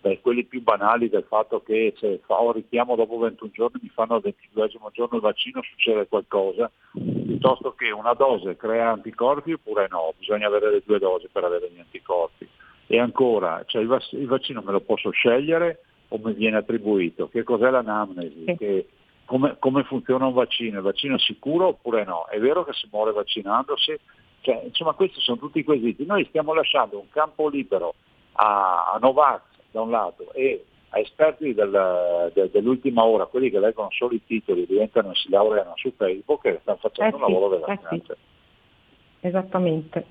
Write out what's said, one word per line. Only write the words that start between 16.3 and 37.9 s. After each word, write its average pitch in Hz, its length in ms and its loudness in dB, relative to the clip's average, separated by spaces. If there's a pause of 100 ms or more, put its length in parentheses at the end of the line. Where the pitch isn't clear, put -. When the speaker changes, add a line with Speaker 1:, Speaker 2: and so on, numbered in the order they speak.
Speaker 1:
viene 110 240 0
attribuito? 101 720 0
Che 113 140 -4
cos'è 120 260 2
l'anamnesi? 98 760 -2
Speaker 2:
Sì. 175 100 -4
Speaker 1:
Che, 101 300 -2 (380)
come, 131 340 -2
come 131 240 0
funziona 131 420 -2
un 131 80 0
vaccino? 117 440 -2
Il 95 60 -8
vaccino 127 320 -2
è 120 40 -2
sicuro 160 480 0
oppure 113 360 -2
no? 85 240 -6
È 107 120 -6
vero 151 260 2
che 143 80 -10
si - 180 -8
muore 107 220 0
vaccinandosi? 107 840 -2 (440)
Cioè, 120 240 -2
insomma, 160 280 -2
questi - 280 0
sono 120 160 0
tutti 147 220 -4
i 143 40 -4
quesiti. 135 420 0
Noi 190 200 0
stiamo 156 280 -2
lasciando 117 460 2
un 98 100 -20
campo 151 380 0
libero 101 460 -2 (400)
a, 95 580 4
a 104 80 -2
Novax 131 420 4 (300)
da 110 100 -6
un 113 80 -4
lato, 107 440 -4
e 131 320 -2 (240)
a 104 100 -2
esperti 151 540 0
del, 90 800 2
de-, 95 180 2
dell'ultima 120 540 2
ora, 107 200 4
quelli 127 240 0
che 98 100 0
leggono 107 320 0
solo 123 220 -4
i 110 120 -2
titoli, 98 400 -2
diventano, 101 480 0
si - 160 -4
laureano 98 460 2
su - 200 -6
Facebook 95 500 -2
e 90 160 0
stanno 101 200 -2
facendo 202 360 0
Speaker 2:
Eh - 20 -10
Speaker 1:
un 135 60 0
Speaker 2:
sì, 95 80 4
Speaker 1:
lavoro 95 220 4
Speaker 2:
eh 165 40 0
sì. 160 60 -6
Speaker 1:
devastante. 190 520 -6 (1040)